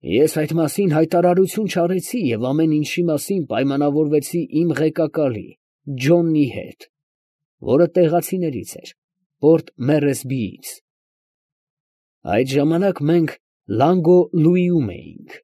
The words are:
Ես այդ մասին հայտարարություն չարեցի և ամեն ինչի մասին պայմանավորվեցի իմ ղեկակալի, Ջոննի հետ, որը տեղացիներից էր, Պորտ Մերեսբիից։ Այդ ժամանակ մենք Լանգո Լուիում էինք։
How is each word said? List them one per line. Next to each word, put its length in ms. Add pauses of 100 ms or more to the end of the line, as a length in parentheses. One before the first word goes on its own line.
Ես 320
այդ 180
մասին 380
հայտարարություն 760
չարեցի 520
և 220
ամեն 300
ինչի 300
մասին 420
պայմանավորվեցի 960 (100)
իմ 220
ղեկակալի, 760 (400)
Ջոննի 580
հետ, 420 (760)
որը 260
տեղացիներից 880
էր, 180 (520)
Պորտ 340
Մերեսբիից։ 960 (1500)
Այդ 280
ժամանակ 480
մենք 340 (340)
Լանգո 500 (120)
Լուիում 580
էինք։ 540